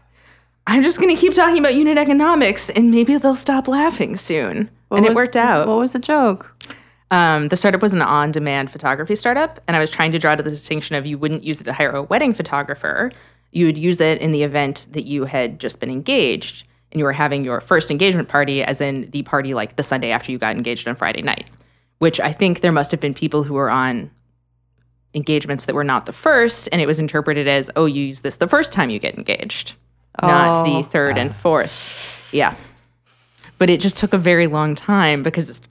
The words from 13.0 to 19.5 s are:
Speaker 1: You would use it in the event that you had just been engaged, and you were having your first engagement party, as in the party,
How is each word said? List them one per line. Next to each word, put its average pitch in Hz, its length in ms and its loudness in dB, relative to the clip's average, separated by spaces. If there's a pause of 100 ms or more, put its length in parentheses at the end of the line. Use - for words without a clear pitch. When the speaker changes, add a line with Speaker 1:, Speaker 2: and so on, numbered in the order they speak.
Speaker 1:
You 170 160 2
would 151 100 0
use 170 240 0
it 156 200 2
in 160 120 0
the 147 100 0
event 139 480 -4
that 143 140 -8
you 143 200 -4
had 127 340 -4
just - 200 -10
been 123 100 -8
engaged, 139 800 -2 (240)
and 160 80 -4
you 147 60 0
were 139 80 0
having 139 320 -2
your 123 160 -4
first 165 280 2
engagement 175 380 2
party, 139 360 0
as 139 180 -4
in 135 300 -4
the 143 120 -6
party, 135 300 -2